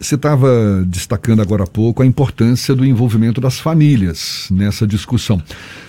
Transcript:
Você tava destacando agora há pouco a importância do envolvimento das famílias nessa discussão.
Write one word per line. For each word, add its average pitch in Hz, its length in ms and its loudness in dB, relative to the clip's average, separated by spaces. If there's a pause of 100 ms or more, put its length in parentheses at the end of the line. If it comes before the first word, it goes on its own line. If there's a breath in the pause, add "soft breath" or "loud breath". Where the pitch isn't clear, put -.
Você - 160 -4
tava 123 680 2
destacando 107 560 0
agora 98 220 0
há - 20 -2
pouco 113 360 0
a 131 40 4
importância 123 680 0
do 127 100 0
envolvimento 117 560 2
das 127 180 -2
famílias 147 920 0
nessa 101 360 0
discussão. 104 540 -2 (480 loud breath)